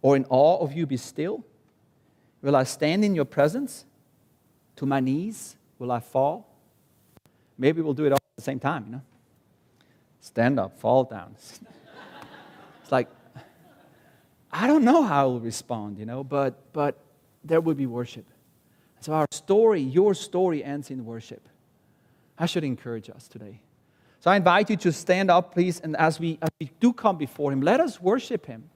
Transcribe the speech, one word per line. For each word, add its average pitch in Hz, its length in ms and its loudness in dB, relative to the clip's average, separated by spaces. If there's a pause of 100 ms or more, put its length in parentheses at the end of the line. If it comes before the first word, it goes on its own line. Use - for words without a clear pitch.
Or 139 140 6
in 131 120 0
awe 147 300 4
of 143 140 -4
you 165 140 -4
be 135 100 -4
still? 185 480 -8 (960)
Will 139 140 2
I 131 80 4
stand 165 400 0
in 202 100 2
your 151 100 0
presence? 170 640 -2 (920)
To - 80 -8
my 139 160 0
knees 156 560 -4 (220)
will 123 140 -6
I 117 80 -2
fall? 143 480 -2 (1080)
Maybe 156 240 0
we'll 151 140 -2
do 151 100 -4
it 139 80 4
all 139 40 4
at - 200 -4
the - 60 -18
same 139 160 -8
time, 139 280 -6
you 107 60 -16
know? 131 100 -14 (1200)
Stand 123 380 -2
up, 95 200 -6
fall 123 260 2
down. 104 360 -16
<laughs> - 40 -20 (1400)
It's - 80 -12
like, 127 180 0 (1400)
I 185 140 -2
don't 294 180 4
know 294 180 6
how 147 200 2
I - 40 4
will 123 140 -2
respond, 110 580 -8
you 107 80 -12
know, 127 180 -10
but, 139 480 -4
but 143 260 -4 (460)
there 160 160 2
will 160 140 0
be 139 120 -4
worship. 120 400 -10 (760)
So 151 120 -8
our 156 180 2
story, 208 500 2
your 170 340 4
story 180 480 -2
ends 143 280 -10
in 127 140 -12
worship. 113 440 -16 (920)
That 170 120 -2
should 165 140 -2
encourage 120 440 -6
us 117 200 -20
today. 107 320 -20 (600)
So 175 100 2
I 196 60 6
invite 185 340 4
you 214 60 2
to 170 160 0
stand 185 380 0
up, 180 220 4
please, 175 280 0
and 156 160 -6
as 160 240 2
we, 165 220 -4
as 160 80 0 (100)
we 143 180 -8
do 240 140 4
come 208 260 0
before 147 320 -4
him, 135 100 0
let 190 200 2
us 311 200 -2
worship 226 460 -2
him. 131 300 -18